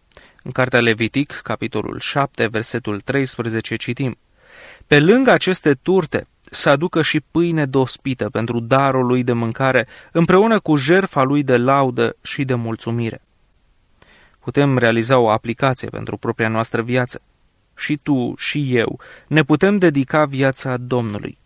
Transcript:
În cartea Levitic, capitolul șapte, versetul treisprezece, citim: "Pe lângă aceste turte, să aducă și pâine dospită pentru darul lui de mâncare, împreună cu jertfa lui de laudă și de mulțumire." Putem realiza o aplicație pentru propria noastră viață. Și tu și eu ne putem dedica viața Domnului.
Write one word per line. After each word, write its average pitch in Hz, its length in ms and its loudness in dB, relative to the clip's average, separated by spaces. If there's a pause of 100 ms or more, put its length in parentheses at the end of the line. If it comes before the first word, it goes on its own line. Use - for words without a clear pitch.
(420)
În - 80 -12
cartea 127 300 0
Levitic, 117 520 0
capitolul - 680 -6
șapte, 139 480 -2
versetul 110 540 -6
treisprezece, 113 760 -4
citim: 123 400 -6 (720)
"Pe 147 140 6
lângă 233 300 4
aceste 165 440 2
turte, 170 520 -2 (160)
să - 280 0
aducă 156 320 2
și 151 180 0 (100)
pâine 165 360 0
dospită 131 640 -2
pentru 117 300 -2
darul 131 460 2
lui 127 160 0
de 120 100 -2
mâncare, 117 540 0 (260)
împreună 190 480 4
cu 151 160 2
jertfa 151 460 2
lui 143 200 2
de 127 140 2
laudă 123 640 0
și - 220 -6
de 131 100 -2
mulțumire." 117 680 -6 (1160)
Putem 135 400 0
realiza 117 400 2
o 113 120 4
aplicație 117 580 -2
pentru 107 280 -8
propria 117 320 -4
noastră 113 340 -2
viață. 123 380 -4 (560)
Și - 200 -4
tu 127 400 -2
și 135 400 -2
eu - 240 0 (260)
ne 151 160 2
putem 190 360 2
dedica 151 460 2
viața 135 520 -2
Domnului. 120 680 -4